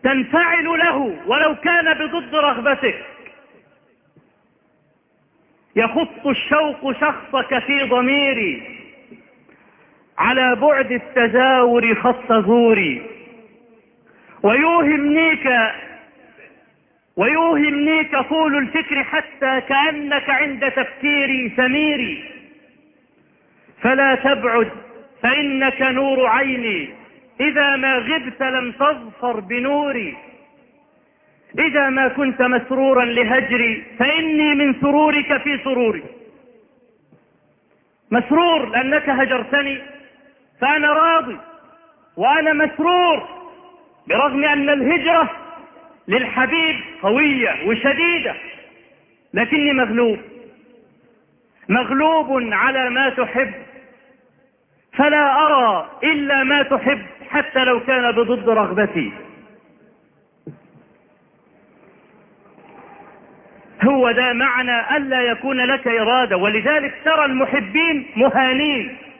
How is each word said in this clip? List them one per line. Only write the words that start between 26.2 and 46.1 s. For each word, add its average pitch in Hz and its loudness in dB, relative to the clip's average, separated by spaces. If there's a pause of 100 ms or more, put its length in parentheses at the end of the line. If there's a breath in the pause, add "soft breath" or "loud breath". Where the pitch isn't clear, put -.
عيني، 233 -2 (460)
إذا 277 0
ما 269 0
غبت 254 -6
لم 254 -4
تظفر 240 -4
بنوري. 247 -4 (1400)
إذا 285 0
ما 262 0
كنت 262 -2
مسرورا 254 2
لهجري، 233 0 (140)
فإني 302 0
من 277 0
سرورك 294 2
في 285 -2
سروري. 233 -2 (2000)
مسرور 302 2
لأنك 269 -2
هجرتني، 269 -2 (800)
فأنا 294 2
راضي 320 2 (800)
وأنا 302 2
مسرور، 311 0 (800)
برغم 269 0
أن 285 0
الهجرة 311 2 (800)
للحبيب 262 0 (260)